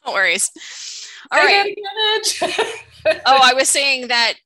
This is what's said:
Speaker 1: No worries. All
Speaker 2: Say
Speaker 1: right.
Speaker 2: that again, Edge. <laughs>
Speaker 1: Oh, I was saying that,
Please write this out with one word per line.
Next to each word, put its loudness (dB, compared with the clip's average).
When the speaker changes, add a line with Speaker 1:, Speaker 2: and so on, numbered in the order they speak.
Speaker 1:
No -6
worries. 0
All 2
Speaker 2:
Say 4
Speaker 1:
right. -4
Speaker 2:
that 0
again, -6
Edge. -4
<laughs> -4
Speaker 1:
Oh, 6
I 6
was 0
saying -2
that, 0